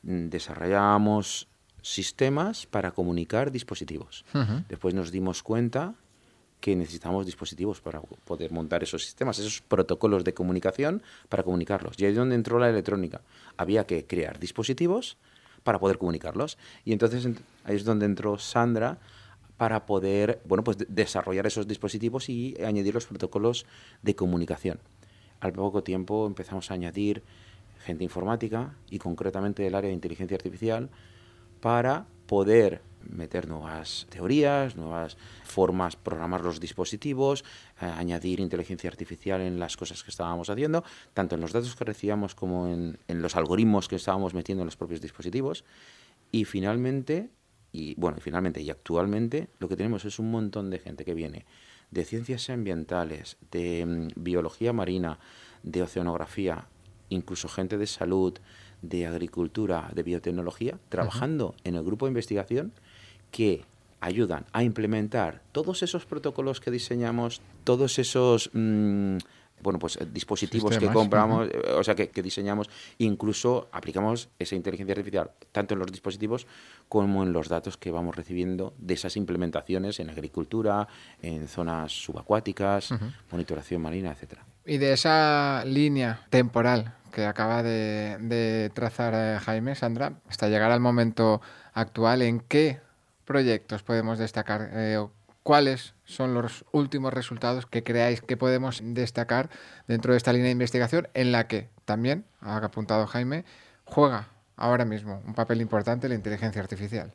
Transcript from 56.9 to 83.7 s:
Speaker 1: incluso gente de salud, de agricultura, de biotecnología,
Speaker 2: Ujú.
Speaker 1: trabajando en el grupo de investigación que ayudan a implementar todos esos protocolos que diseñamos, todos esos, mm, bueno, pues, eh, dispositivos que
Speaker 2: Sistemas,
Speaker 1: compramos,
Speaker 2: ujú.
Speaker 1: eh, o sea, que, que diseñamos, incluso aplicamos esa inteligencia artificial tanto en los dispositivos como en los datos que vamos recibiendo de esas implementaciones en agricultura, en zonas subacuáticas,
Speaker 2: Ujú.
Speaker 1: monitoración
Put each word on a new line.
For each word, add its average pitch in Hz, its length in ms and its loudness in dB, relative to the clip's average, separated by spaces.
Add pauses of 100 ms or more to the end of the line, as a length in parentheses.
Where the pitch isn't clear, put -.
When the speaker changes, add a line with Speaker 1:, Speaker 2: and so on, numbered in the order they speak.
Speaker 1:
incluso 90 400 -6
gente 95 280 -4
de 104 100 -2
salud, 92 500 2 (460)
de 87 240 -2
agricultura, 85 840 -2
de 85 100 -2
biotecnología, 87 720 -4
Speaker 2:
Ujú. - 140 -18
Speaker 1:
trabajando 117 760 -2
en 87 120 -2
el 82 80 -2
grupo 107 220 -2
de 135 60 0
investigación 117 600 -2 (600)
que 101 340 2 (340)
ayudan 90 540 0
a 117 100 2
implementar 107 800 0 (100)
todos 160 320 -2
esos 170 220 -4
protocolos 139 560 -4
que 127 100 -4
diseñamos, 120 720 -2 (220)
todos 123 360 4
esos, 123 540 6
mm, 104 640 4 (440)
bueno, 92 180 0
pues, 82 180 -4
eh, 82 140 -6
dispositivos 104 580 0
que 113 60 4
Speaker 2:
Sistemas, 107 200 4
Speaker 1:
compramos, 110 540 4
Speaker 2:
ujú. - 80 -2
Speaker 1:
eh, 55 160 0
o 85 100 4
sea, 104 100 2
que, 90 160 0
que 95 140 -4
diseñamos, 101 460 -2 (280)
incluso 110 760 0
aplicamos 110 560 -2 (100)
esa 92 160 -4
inteligencia 95 380 -4
artificial 95 380 -2 (200)
tanto 101 220 -2
en 98 60 -2
los 92 120 -4
dispositivos 107 560 -6 (400)
como 101 360 4
en 90 100 2
los 80 160 0
datos 85 260 -2
que - 160 -8
vamos 85 240 -4
recibiendo 90 600 -4
de 90 160 -2
esas 87 240 -4
implementaciones 90 800 -2
en 82 100 -8
agricultura, 101 800 0 (340)
en 78 280 -6
zonas 82 420 -4
subacuáticas, 98 1000 -2
Speaker 2:
Ujú. 107 140 -4 (260)
Speaker 1:
monitoración 85 500 -4